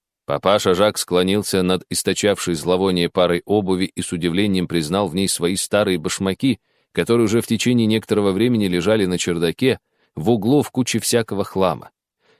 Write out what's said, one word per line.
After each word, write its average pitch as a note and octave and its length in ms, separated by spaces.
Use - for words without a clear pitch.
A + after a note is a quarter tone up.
Папаша F#2 460
Жак G#2 240
склонился F#2 640
над F#2 260
источавшей F#2+ 640
зловоние F2 560
парой F2 380
обуви F#2 400
и - 160
с - 100
удивлением F2+ 560
признал E2+ 400
в D#2 60
ней F#2+ 120
свои F2 300
старые G2+ 400
башмаки, F#2+ 640
которые A#2 320
уже A2 160
в - 60
течение A#2 400
некоторого G#2 460
времени A2 340
лежали F#2 400
на F2+ 100
чердаке, E2+ 600
в D#2 140
углу A#2+ 320
в - 100
куче A#2+ 280
всякого G#2+ 460
хлама. F2+ 480